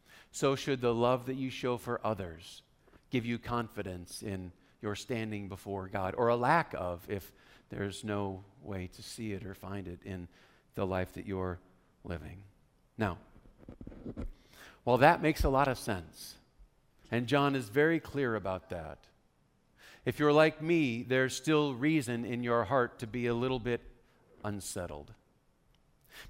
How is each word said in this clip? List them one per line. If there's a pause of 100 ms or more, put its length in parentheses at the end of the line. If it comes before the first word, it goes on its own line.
(300)
so
should
the
love
that
you
show
for
others (480)
give
you
confidence
in (280)
your
standing
before
God,
or
a
lack
of,
if (380)
there's
no (180)
way
to
see
it
or
find
it
in (480)
the
life
that
you're (460)
living. (540)
Now, (1700)
while
that
makes
a
lot
of
sense, (760)
and
John
is
very
clear
about
that, (1080)
if
you're
like
me,
there's
still
reason
in
your
heart
to
be
a
little
bit (640)
unsettled. (1160)